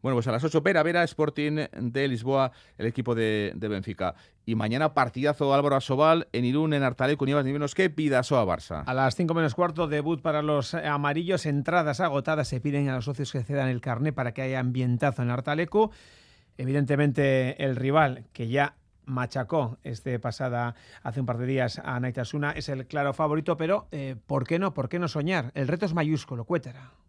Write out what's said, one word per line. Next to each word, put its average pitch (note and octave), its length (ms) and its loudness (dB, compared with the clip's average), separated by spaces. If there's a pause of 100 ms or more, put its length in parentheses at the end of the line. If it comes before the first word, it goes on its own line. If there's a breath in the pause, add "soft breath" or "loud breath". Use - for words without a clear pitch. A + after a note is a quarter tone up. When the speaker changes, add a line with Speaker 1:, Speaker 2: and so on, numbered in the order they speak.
Speaker 1:
Bueno, C3 140 0
pues A#2 120 2
a B2 40 0
las A#2+ 120 0
ocho, D#3+ 180 2
Vera E3+ 220 4
Vera, E3+ 200 2
Sporting D3+ 640 -2 (100)
de B2 320 -2
Lisboa, C3 440 0 (260 soft breath)
el G#2+ 80 -4
equipo A#2 300 0
de, G#2+ 400 0
de G2+ 120 -6
Benfica. F#2+ 460 -4 (320 soft breath)
Y A2+ 100 -2
mañana A#2 380 0
partidazo, C#3 600 2
Álvaro C#3+ 220 4
Asobal, D#3 560 4
en B2 140 0
Irún, D3+ 280 2
en C#3 100 2
Artaleco, C3+ 420 0
ni C#3 80 2
más C#3+ 100 2
ni C3 80 0
menos C#3+ 220 -4
que F#3 160 2
Bidasoa C#3 560 2
Barça. E2 400 -2
Speaker 2:
A B2+ 80 -2
las C3 220 2
cinco E3 180 0
menos D#3+ 220 2
cuarto, E3+ 320 0
debut D3 340 -2
para D3+ 220 0
los D3+ 320 0
amarillos, D3+ 720 0
entradas D3+ 520 2
agotadas. D#3 480 0
Se B2+ 140 -4
piden C#3+ 280 0
a C3 60 -2
los A#2 100 -4
socios C#3 260 -6
que B2+ 120 -4
cedan C#3 240 -2
el B2 140 -2
carné C3 320 -2
para B2 200 -4
que C3+ 100 -6
haya C3 160 -2
ambientazo B2+ 640 0
en A#2+ 80 0
Artaleco. D#3+ 600 0 (680 loud breath)
Evidentemente, C3+ 1040 2
el C3+ 140 0
rival C3 580 2
que A#2 140 -6
ya C#3 280 2 (280)
machacó B2+ 800 -2
este A#2+ 360 -6
pasada, A#2+ 560 -4 (260 loud breath)
hace A#2+ 180 -6
un B2+ 60 0
par A#2+ 140 -2
de B2 80 -2
días, C3 360 -2
a B2 160 -4
Naitasuna, C3 520 -2
es D3+ 180 -8
el C3 160 -6
claro C#3+ 280 0
favorito, D#3 440 0
pero, E3+ 340 -2
eh, C3+ 240 -8 (120)
¿por C#3 180 0
qué E3+ 140 0
no? F#3 160 0
¿Por B2 120 -2
qué F3 120 -4
no F3 80 -2
soñar? D3+ 480 -2
El C3+ 120 0
reto F3 200 -2
es D#3+ 60 -2
mayúsculo, D3+ 520 -2
Cuétara. B2+ 460 -4 (180)